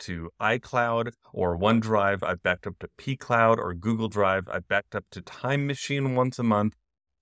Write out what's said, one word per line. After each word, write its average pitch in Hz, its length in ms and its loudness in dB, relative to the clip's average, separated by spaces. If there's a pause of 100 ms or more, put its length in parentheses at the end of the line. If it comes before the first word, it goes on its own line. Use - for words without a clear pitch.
to 85 300 -8 (100)
iCloud 117 720 0 (200)
or 87 260 0
OneDrive, 104 640 2
I've 90 220 -4
backed 90 240 0
up 90 100 -10
to - 180 -12
pCloud 117 640 2
or 90 160 -6
Google 110 340 -2
Drive, 95 400 0
I've 90 200 -8
backed 101 260 -2
up 98 160 -6
to 92 100 -12
Time 139 460 -4
Machine 139 480 -2
once 127 240 0
a 120 60 -2
month, 107 300 2 (480)